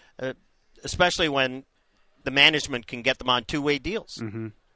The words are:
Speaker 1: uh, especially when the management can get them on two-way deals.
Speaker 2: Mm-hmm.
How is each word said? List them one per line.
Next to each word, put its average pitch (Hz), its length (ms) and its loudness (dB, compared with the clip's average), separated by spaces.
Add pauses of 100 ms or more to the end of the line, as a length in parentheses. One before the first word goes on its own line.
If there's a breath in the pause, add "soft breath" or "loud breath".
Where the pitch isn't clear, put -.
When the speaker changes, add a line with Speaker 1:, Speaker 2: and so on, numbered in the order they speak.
(200 soft breath)
Speaker 1:
uh, 131 140 -6 (520)
especially 175 420 2
when 135 380 -2 (580)
the 135 80 -4
management 139 560 4
can 120 140 -10
get 131 180 2
them 127 100 -4
on 123 140 2
two-way 147 340 -2
deals. 170 440 -8
Speaker 2:
Mm-hmm. 113 260 -8 (280)